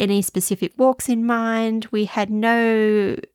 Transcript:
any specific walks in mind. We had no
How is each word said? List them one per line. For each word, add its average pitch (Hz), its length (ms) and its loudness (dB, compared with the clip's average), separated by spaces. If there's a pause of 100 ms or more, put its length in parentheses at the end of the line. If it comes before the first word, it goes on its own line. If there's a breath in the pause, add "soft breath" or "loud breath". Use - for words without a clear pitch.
any 202 220 2
specific - 560 -4
walks 254 320 2
in 233 160 0
mind. 226 640 -2
We 214 160 0
had 208 240 -4
no 220 840 2 (180)